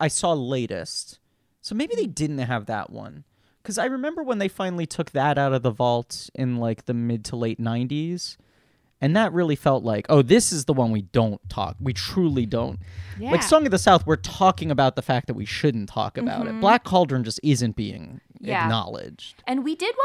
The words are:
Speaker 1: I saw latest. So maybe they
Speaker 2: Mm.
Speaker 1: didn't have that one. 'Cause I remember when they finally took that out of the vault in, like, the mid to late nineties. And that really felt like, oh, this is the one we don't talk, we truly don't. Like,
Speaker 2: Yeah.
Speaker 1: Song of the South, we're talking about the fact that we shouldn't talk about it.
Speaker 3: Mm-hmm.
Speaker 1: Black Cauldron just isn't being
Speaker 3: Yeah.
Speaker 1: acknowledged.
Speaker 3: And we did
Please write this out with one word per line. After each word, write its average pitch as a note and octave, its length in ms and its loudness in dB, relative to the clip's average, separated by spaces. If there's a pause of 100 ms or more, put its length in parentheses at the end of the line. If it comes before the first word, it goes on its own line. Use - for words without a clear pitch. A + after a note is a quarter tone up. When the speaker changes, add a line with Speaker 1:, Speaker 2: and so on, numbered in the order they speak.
Speaker 1:
I D#3+ 60 2
saw E3+ 260 0
latest. B2 840 -4 (420)
So - 140 -8
maybe D4+ 200 -2
they G4+ 120 0
Speaker 2:
Mm. D3+ 80 -12
Speaker 1:
didn't D3 240 -2
have A#2 260 -4
that G#2+ 240 -6
one. G#2+ 340 -16 (400)
'Cause G#3 140 -8
I A#3 80 0
remember C#4+ 380 -4
when B3 160 -2
they G3 80 0
finally F3+ 380 -4
took - 260 -6
that C#3+ 260 2
out C#3 160 2
of B2+ 80 2
the B2 100 2
vault A#2+ 600 -2
in, B2+ 240 -2
like, A#2 280 -2
the B2+ 80 -2
mid A#2 320 -2
to - 100 -8
late A2+ 240 -2
nineties. C3+ 800 -4 (600)
And D#3 160 4
that G#3+ 160 4
really D#3+ 240 2
felt C3+ 280 2
like, G#2+ 260 -2
oh, D3 140 8
this F#3+ 280 6
is D3+ 140 -4
the D3+ 80 2
one B2 180 2
we G#2 120 0
don't A2 360 2 (100)
talk, F#2 300 -4
we C3+ 140 -2
truly C#3+ 540 0
don't. A#2+ 320 -2 (400)
Like, A#3+ 140 -6
Speaker 2:
Yeah. - 80 4
Speaker 1:
Song D#4 240 6
of A#3 60 0
the F#3+ 60 6
South, F3+ 300 4
we're D#3 80 2
talking F#3 560 0
about C3 240 2
the B2+ 80 -2
fact B2+ 240 0
that A#2 80 -4
we G2+ 100 -8
shouldn't A2+ 440 -2
talk - 280 -4
about A#3 300 -4
it. - 20 -6
Speaker 3:
Mm-hmm. A3 120 -8
Speaker 1:
Black A3 220 6
Cauldron C#3 400 2
just A2 200 -6
isn't B2 320 2
being G#2 460 -10 (180)
Speaker 3:
Yeah. F#3+ 240 -2
Speaker 1:
acknowledged. A2 840 -4
Speaker 3:
And C4 180 -2
we D#4 120 -2
did G#4 180 -2 (120)